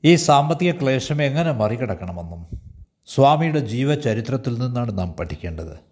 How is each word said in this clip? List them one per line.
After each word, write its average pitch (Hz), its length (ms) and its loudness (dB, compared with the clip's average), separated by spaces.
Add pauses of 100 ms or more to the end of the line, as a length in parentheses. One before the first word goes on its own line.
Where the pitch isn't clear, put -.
ഈ 170 120 8
സാമ്പത്തിക 160 640 2
ക്ലേശം 135 400 0
എങ്ങനെ 143 300 0
മറികടക്കണമെന്നും 90 920 -4 (600)
സ്വാമിയുടെ 151 520 4
ജീവചരിത്രത്തിൽ 123 1000 -2
നിന്നാണ് 120 400 -4
നാം 90 140 -4
പഠിക്കേണ്ടത്. 82 680 -8 (140)